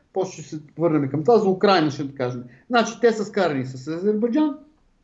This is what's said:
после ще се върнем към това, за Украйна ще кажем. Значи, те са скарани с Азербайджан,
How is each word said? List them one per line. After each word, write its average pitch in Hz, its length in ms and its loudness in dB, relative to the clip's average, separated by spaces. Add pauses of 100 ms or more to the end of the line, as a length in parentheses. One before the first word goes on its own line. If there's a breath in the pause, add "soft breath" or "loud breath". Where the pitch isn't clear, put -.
(120)
после 180 300 -6
ще 156 140 -12
се 147 40 -12 (180)
върнем 151 320 2
към 151 140 -2
това, 233 140 6
за 196 100 2
Украйна 185 420 4
ще 135 240 -8
кажем. 123 300 -6 (220 loud breath)
Значи, 226 340 0
те 233 120 4
са 214 120 -6
скарани 156 420 -2
с 131 220 -12
Азербайджан, 214 680 0 (480)